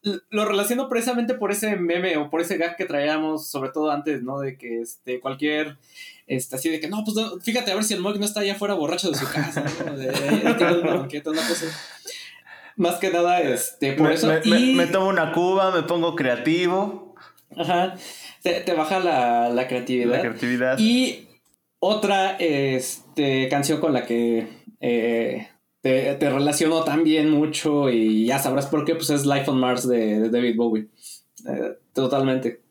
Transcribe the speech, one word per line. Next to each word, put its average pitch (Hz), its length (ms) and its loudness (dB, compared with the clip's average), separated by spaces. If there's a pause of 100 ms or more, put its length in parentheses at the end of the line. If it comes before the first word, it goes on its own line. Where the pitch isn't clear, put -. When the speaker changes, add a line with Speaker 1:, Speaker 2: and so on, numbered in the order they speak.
Speaker 1:
l-, 196 180 -2 (100)
lo 214 140 0
relaciono 208 440 0
precisamente 240 460 0
por 202 160 -2
ese 202 260 -2
meme 175 400 0
o 147 140 -2
por 165 100 0
ese 170 160 -2
gag 170 200 -2
que 185 80 -4
traíamos, 151 640 -2
sobre 135 220 -4
todo 151 200 -2
antes, 143 320 -2
¿no? 131 180 -6
De 135 160 -6
que, 117 240 -8
este, 123 400 -8
cualquier... 147 560 -4 (500)
Este, 127 300 -4
así 165 120 -4
de 160 120 -2
que, 151 80 -8
no, 214 160 -4
pues, 214 120 -4
no, 220 240 -4
fíjate 226 300 -4
a 185 40 -2
ver 214 100 -2
si 214 100 -2
el 180 60 -4
Moik 202 180 -2
no 208 60 -2
está 208 160 -4
allá 196 140 0
afuera 202 200 -2
borracho 175 360 0
de 139 80 -2
su 135 120 -4
casa, 147 340 -2 (220)
¿no? 147 100 -8
De, 131 140 -4
ahí, 139 360 0
ahí 240 80 4
tirado 170 260 4
en 170 60 -2
una 156 120 2
banqueta, 147 320 -6
una 156 160 -2
cosa. 165 200 -2 (1080)
Más 175 200 0
que 190 140 0
nada, 175 300 2
este, 135 540 -2
por 151 140 4
Speaker 2:
Me, 160 60 4
Speaker 1:
eso, - 140 2
Speaker 2:
me, 160 160 2
me, 214 160 4
Speaker 1:
y 262 140 4
Speaker 2:
me 170 120 4
tomo 190 220 2
una 165 240 2
cuba, 185 420 2
me 165 80 2
pongo 170 320 -2
creativo. 165 1000 0 (420)
Speaker 1:
Ajá, 175 400 0 (460)
te, 175 180 0
te 185 140 -2
baja 160 260 0
la, 123 480 2
la 123 180 0
creatividad. 123 500 0
Speaker 2:
La 120 40 0
creatividad. 123 580 0
Speaker 1:
Y 240 480 2 (540)
otra, 196 580 2
este, 135 1120 0
canción 143 320 0
con 156 120 2
la 123 140 0
que, 117 400 2 (340)
eh, 117 680 -2 (320)
te, 135 340 2
te 143 160 0
relaciono 147 540 2
también 156 460 4
mucho 151 600 2
y 110 360 4
ya 135 120 0
sabrás 139 280 0
por 147 180 0
qué, 165 100 2
pues 160 160 -4
es 139 160 2
Life 139 240 2
on 131 80 2
Mars 127 300 2
de, 110 320 2
de 110 100 2
David 120 260 2
Bowie. 110 320 0 (600)
Eh, - 300 -6 (160)
totalmente. 131 680 0 (100)